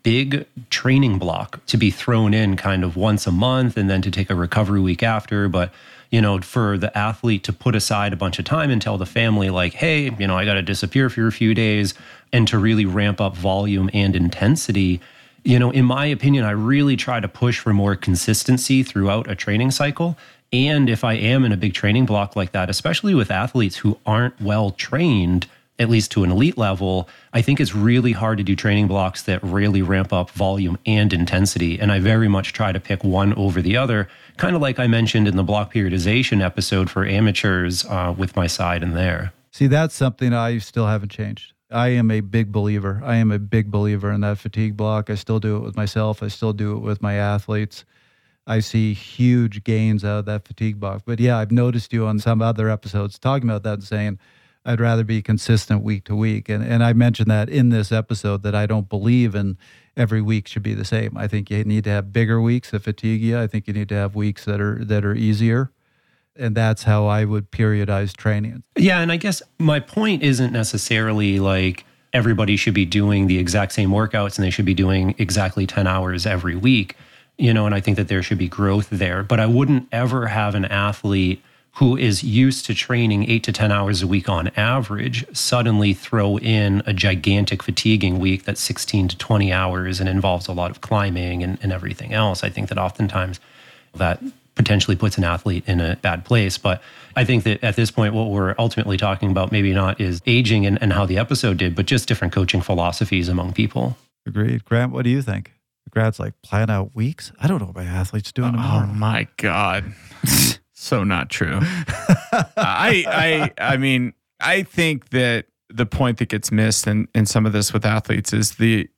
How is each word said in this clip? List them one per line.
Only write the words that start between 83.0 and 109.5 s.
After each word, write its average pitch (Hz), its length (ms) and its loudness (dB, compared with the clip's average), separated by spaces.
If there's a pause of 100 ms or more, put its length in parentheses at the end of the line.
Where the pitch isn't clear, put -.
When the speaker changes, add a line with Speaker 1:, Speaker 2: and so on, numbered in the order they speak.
Speaker 1:
eight 117 140 0
to - 80 -2
ten 107 220 0
hours 101 280 0
a 95 60 0
week 95 220 0
on 85 260 -2
average 117 680 -2 (100)
suddenly 110 580 2
throw 101 440 -2
in 104 480 0
a 107 80 -2
gigantic 95 680 0
fatiguing 98 560 0
week 95 280 -2
that's - 160 -6
sixteen - 480 -2
to 87 80 -8
twenty 101 340 0
hours 92 480 -2
and 95 80 0
involves 92 400 0
a 92 60 -6
lot 87 180 -4
of - 80 -16
climbing 90 640 -2
and, 92 180 -4
and 98 120 -2
everything 92 400 -8
else. 107 320 0
I - 40 -4
think 98 200 -6
that 101 80 -6
oftentimes 92 640 -4 (520)
that 87 300 -2 (320)
potentially 104 420 2
puts 101 200 -2
an 98 60 2
athlete 87 440 -2
in 90 120 0
a 85 220 0
bad 90 240 -4
place. 107 320 0
But 92 240 -2 (340)
I 131 80 0
think 117 220 2
that 104 180 0
at 107 140 0
this 113 140 2
point, 107 220 0
what 113 160 -2
we're 98 300 0
ultimately 107 380 0
talking 98 340 0
about 95 220 0
maybe 98 180 2
not 95 300 0
is 90 240 -2
aging 113 400 4
and, 98 160 2
and 104 100 2
how 101 140 2
the 90 120 0
episode 117 380 0
did, 87 220 -2
but 98 80 0
just - 240 0
different - 240 -2
coaching 92 260 0
philosophies 87 720 0
among 90 240 -2
people. 120 420 -2 (300)
Speaker 2:
Agreed. 110 400 -4
Grant, 120 260 0
what 127 120 -4
do 120 60 0
you 135 120 2
think? 101 320 -6 (380)
Grant's 110 280 0
like, 101 220 -6
"Plan 107 280 -2
out 98 240 -2
weeks? 120 460 -6
I 139 80 0
don't 175 120 0
know 98 80 -6
what 92 100 -14
my 90 80 -8
athlete's 92 480 -4
doing 123 160 -2
Speaker 3:
Oh, 120 80 -2
Speaker 2:
tomorrow." 107 300 0
Speaker 3:
my 107 400 -2 (100)
God. 98 560 -2 (320)